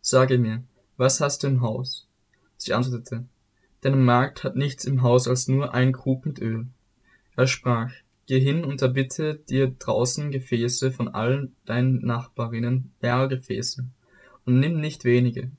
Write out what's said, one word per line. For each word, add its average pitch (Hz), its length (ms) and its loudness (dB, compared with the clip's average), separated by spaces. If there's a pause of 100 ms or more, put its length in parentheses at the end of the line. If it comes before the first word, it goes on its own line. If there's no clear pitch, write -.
Sage 131 360 4
mir, 113 240 0 (360)
was 131 240 2
hast 143 220 -2
du 143 40 0
im 127 140 2
Haus?“ 123 440 -4 (520)
Sie - 160 -4
antwortete: 120 500 -4 (560)
„Deine 135 160 2
Magd 127 480 4
hat - 140 -4
nichts 139 260 -4
im 127 200 0
Haus 123 260 4
als 127 180 0
nur 139 260 0
ein 127 200 2
Krug 131 320 -4
mit 147 140 -6
Öl.“ 113 280 -4 (720)
Er 131 100 4
sprach: 120 460 -2 (340)
„Geh 131 120 2
hin 143 240 2
und 139 180 -4
erbitte 135 540 -2
dir 135 320 0
draußen 127 640 -2
Gefäße 127 600 -2
von 120 180 -6
allen 131 460 -2 (100)
deinen 123 380 0
Nachbarinnen, 120 960 -4
leere 123 280 0
Gefäße, 127 580 -6 (600)
und 127 140 4
nimm 156 200 0
nicht 151 260 -6
wenige. 123 540 2